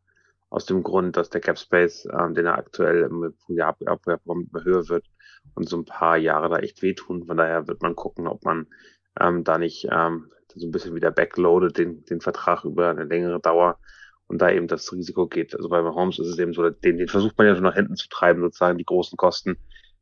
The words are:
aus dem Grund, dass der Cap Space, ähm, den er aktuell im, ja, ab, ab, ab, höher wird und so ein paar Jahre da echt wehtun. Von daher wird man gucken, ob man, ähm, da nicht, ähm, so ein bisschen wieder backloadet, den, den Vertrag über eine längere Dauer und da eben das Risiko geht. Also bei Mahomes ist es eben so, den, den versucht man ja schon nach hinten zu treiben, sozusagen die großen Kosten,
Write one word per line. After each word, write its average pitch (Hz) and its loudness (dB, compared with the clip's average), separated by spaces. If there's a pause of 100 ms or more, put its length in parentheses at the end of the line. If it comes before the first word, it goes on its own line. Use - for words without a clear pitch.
(500)
aus - -4
dem 92 0
Grund, 90 0
dass 85 -2
der 87 -2
Cap 85 -2
Space, - 2
ähm, 85 -2
den 85 0
er 85 0
aktuell 85 2
im, 82 -4 (160)
ja, 85 0
ab, - -4
ab, - -2
ab, 85 -2 (420)
höher 90 0
wird 85 -2 (480)
und 85 -6
so 85 -6
ein 82 -8
paar 82 2
Jahre 80 0
da 85 0
echt - -6
wehtun. 90 -4
Von 82 -4
daher 82 0
wird 82 -8
man 85 -2
gucken, - -8
ob - -6
man, 82 -2 (520)
ähm, 87 2
da 80 2
nicht, 82 -4
ähm, 82 0 (240)
so 85 -10
ein 85 -8
bisschen 82 -6
wieder 82 0
backloadet, 87 2
den, 85 -4
den 85 -6
Vertrag - -2
über 85 0
eine 80 -4
längere 87 -2
Dauer 85 4 (480)
und - -2
da 90 6
eben 85 0
das - -6
Risiko 90 -2
geht. - -4
Also 85 -8
bei 87 4
Mahomes 85 0
ist 85 -4
es 87 -6
eben 87 0
so, 85 0
den, 85 0
den 87 -2
versucht 104 0
man 107 6
ja 101 6
schon 92 0
nach 90 2
hinten 101 0
zu - -12
treiben, 87 4
sozusagen 87 2
die 85 -6
großen 90 0
Kosten, 90 0 (460)